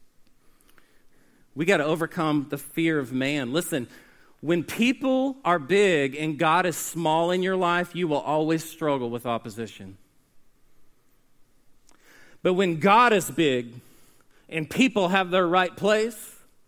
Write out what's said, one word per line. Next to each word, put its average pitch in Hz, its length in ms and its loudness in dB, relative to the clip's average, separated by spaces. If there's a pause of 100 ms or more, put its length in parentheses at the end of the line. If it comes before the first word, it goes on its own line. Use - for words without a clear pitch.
(1600)
We 143 80 -2
gotta 165 200 4
overcome 156 680 0
the 143 80 -4
fear 165 420 -2
of 120 120 -8
man. 131 400 -2
Listen, 151 360 -2 (520)
when 165 220 -2
people 262 800 0
are 175 160 2
big 160 560 2
and 151 240 -4
God 165 280 2
is 165 100 -4
small 160 540 -2
in 185 120 0
your 190 140 -2
life, 175 380 -2
you 175 120 -4
will 147 140 -2
always 156 420 -2
struggle 139 460 -4
with 117 160 -8
opposition. 110 720 -8 (2500)
But 180 100 2
when 180 260 0
God 220 360 6
is 175 160 0
big 123 500 0 (680)
and 160 180 -6
people 208 400 2
have 185 220 0
their 180 180 2
right 180 260 2
place, 214 680 -2 (280)